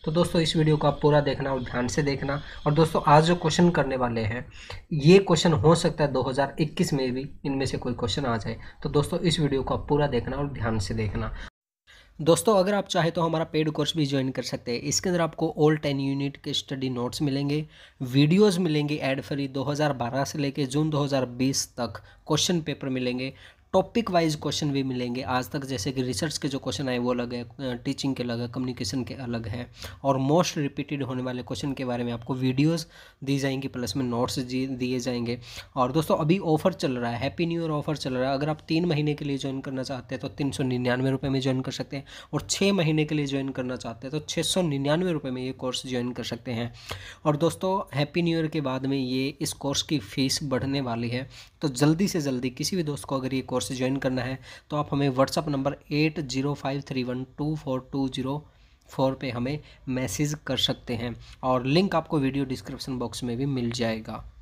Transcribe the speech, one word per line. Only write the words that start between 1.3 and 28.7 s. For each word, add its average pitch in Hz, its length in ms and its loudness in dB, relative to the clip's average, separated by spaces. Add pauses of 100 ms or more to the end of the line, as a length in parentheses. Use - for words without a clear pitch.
और 131 120 -2
ध्यान 123 240 -2
से 147 160 0
देखना। 139 380 -2 (240)
और 151 80 4
दोस्तों 160 340 4
आज 156 160 10
जो 175 120 4
question 175 340 6
करने 135 260 2
वाले 120 260 0
हैं 117 240 -2 (480)
ये 160 260 10
question 175 340 4
हो 147 220 6
सकता 165 280 0
है 135 80 2
दो 131 100 2
हज़ार 135 380 0
इक्कीस 165 340 2
में 131 180 0
भी 135 180 -4 (160)
इनमें 135 200 0
से 135 120 -2
कोई 123 160 -4
question 135 320 -2
आ 117 120 0
जाए। 113 200 -4 (260)
तो 156 60 -2
दोस्तों 147 300 2
इस 165 200 2
video 135 240 2
को 131 100 -2
आप 120 160 -2
पूरा 147 180 4
देखना 123 300 -2
और 143 160 -2
ध्यान 113 260 0
से 113 140 -4
देखना। 110 400 -2 (880)
दोस्तों 165 360 6
अगर 190 160 4
आप 196 140 0
चाहें 165 240 2
तो 170 100 -2
हमारा 160 220 2
paid 156 260 0
course 151 280 -2
भी 151 80 4
ज्वाइन 135 240 0
कर 127 120 -4
सकते 123 300 -6
हैं। 120 80 -2
इसके 147 300 -2
अंदर 175 120 2
आपको 160 400 -2
all 151 200 6
ten 139 180 0
unit 139 380 -2
के 143 160 -8
study 135 360 -2
notes 120 320 -4
मिलेंगे, 143 460 0 (340)
videos 160 580 6
मिलेंगे 151 360 2
एड 139 260 -2
free, 139 260 -4
दो 131 160 -4
हज़ार 143 300 0
बारह 123 300 -2
से 151 160 -4
लेके 139 260 0
जून 151 240 2
दो 147 140 2
हज़ार 135 220 2
बीस 127 520 -2
तक - 260 -6 (240)
question 156 340 2
paper 143 280 -6
मिलेंगे, 127 440 -2 (400)
topic 190 380 2
wise 165 240 4
question 147 360 -2
भी 135 120 0
मिलेंगे। 123 380 -2
आज 127 300 -2
तक 139 140 -6
जैसे 135 260 -4
कि 131 100 -2
research 127 360 -2
के 156 100 -4
जो 135 120 -2
question 131 300 -4
आए 123 80 0
वो 123 140 0
अलग 123 220 -2
है, 120 100 -6
अ, 120 40 -12 (120)
टीचिंग 131 560 -4
के 127 80 -6
अलग 117 160 -2
है, 120 80 -4
communication 127 560 -4